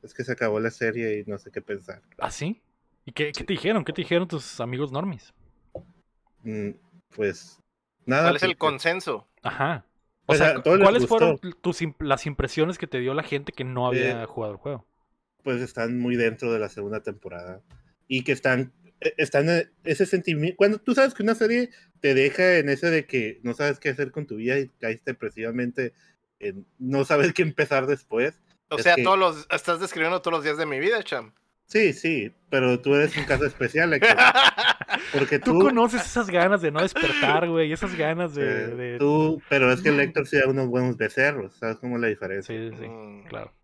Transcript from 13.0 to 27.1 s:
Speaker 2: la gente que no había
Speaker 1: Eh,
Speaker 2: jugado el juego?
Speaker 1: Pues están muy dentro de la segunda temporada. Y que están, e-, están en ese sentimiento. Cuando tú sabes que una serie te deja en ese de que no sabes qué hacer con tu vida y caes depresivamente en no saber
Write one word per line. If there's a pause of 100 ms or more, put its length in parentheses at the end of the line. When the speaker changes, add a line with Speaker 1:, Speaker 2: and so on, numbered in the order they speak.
Speaker 2:
la
gente
que
no
había
Speaker 1:
Eh,
Speaker 2:
jugado
el
juego? (580)
Speaker 1:
Pues
están
muy
dentro
de
la
segunda
temporada. (460)
Y
que
están, (300)
e-,
están
en (140)
ese
sentimiento.
Cuando
tú
sabes
que
una
serie (280)
te
deja
en
ese
de
que
no
sabes
qué
hacer
con
tu
vida
y (100)
caes
depresivamente (460)
en (140)
no
saber